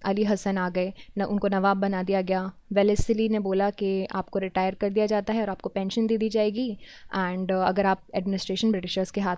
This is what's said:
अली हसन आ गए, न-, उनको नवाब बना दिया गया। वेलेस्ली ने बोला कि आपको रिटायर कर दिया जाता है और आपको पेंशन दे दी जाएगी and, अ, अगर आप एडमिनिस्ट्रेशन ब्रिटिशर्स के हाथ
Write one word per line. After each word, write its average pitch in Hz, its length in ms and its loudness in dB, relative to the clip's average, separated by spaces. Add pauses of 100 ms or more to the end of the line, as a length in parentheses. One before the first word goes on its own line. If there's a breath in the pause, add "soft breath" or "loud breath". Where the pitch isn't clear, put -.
अली 202 200 0
हसन 196 340 0
आ 180 100 0
गए, 185 240 -2 (260 loud breath)
न-, 196 40 0
उनको 202 260 0
नवाब 196 280 4
बना 190 260 0
दिया 190 200 2
गया। 185 300 -2 (200)
वेलेस्ली 208 560 4
ने 214 100 2
बोला 196 320 2
कि 190 340 -2
आपको - 340 -4
रिटायर 190 360 0
कर 202 160 -2
दिया 214 160 2
जाता 208 260 0
है 226 100 0
और 196 80 -2
आपको 190 180 -6
पेंशन 196 380 0
दे 226 120 2
दी 220 100 0
जाएगी 214 500 0 (380 loud breath)
and, 185 360 -2
अ, - 20 2
अगर 190 320 2
आप 190 160 2 (120)
एडमिनिस्ट्रेशन 190 560 0
ब्रिटिशर्स 185 400 -2
के 208 100 -2
हाथ 180 160 -2